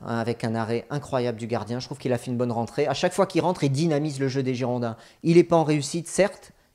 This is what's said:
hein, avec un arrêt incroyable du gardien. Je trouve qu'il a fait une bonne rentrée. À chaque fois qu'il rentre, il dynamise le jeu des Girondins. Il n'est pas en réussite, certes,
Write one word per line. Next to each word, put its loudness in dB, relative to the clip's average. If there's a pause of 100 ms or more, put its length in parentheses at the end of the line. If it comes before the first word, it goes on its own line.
hein, -2
avec -2
un 0
arrêt -2
incroyable -2
du -8
gardien. -4
Je -8
trouve -12
qu'il -2
a 2
fait -6
une -2
bonne 0
rentrée. -2
À 0
chaque 0
fois 2
qu'il 0
rentre, 0
il 4
dynamise 0
le 0
jeu -2
des -2
Girondins. -2 (240)
Il 4
n'est 10
pas 4
en 6
réussite, -2
certes, 0 (220)